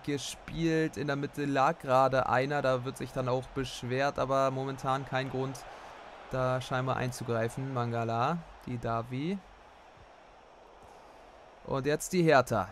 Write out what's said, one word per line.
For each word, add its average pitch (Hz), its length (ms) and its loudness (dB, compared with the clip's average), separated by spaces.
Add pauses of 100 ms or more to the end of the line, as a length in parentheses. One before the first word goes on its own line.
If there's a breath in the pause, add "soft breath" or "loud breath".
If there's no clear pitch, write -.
gespielt. 160 920 -2
In 147 100 -2
der 143 80 0
Mitte 143 300 -4
lag 139 340 2
gerade 131 480 4
einer. 139 340 2
Da 131 220 2
wird 131 140 -6
sich 131 140 -8
dann 127 180 -2
auch 131 260 0
beschwert, 131 640 -2
aber 135 320 2
momentan 135 540 -2
kein 131 240 -2
Grund, 131 280 -4 (720 loud breath)
da 127 300 0
scheinbar 131 380 -2
einzugreifen. 120 760 -2
Mangala, 117 680 0 (260)
Didavi. 123 760 -4 (2250)
Und 135 180 -4
jetzt 151 260 0
die 180 120 4
Hertha. 123 480 6